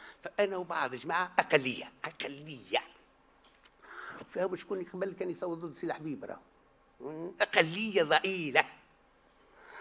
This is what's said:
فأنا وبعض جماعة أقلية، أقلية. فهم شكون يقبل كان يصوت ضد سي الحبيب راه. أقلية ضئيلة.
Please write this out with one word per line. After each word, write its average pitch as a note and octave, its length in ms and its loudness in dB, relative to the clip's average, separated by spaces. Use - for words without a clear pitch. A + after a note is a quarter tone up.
فأنا G3 340 2
وبعض D#3+ 380 -2
جماعة E3+ 440 0
أقلية، C3 540 2
أقلية. C#3+ 760 -4
فهم F#3 280 -2
شكون F#3+ 240 -6
يقبل F#3 320 -4
كان F#3 180 -4
يصوت E3+ 280 -4
ضد E3 160 -8
سي - 120 -8
الحبيب D3+ 380 -6
راه. F#2+ 160 -12
أقلية F#3+ 600 4
ضئيلة. D#3 640 4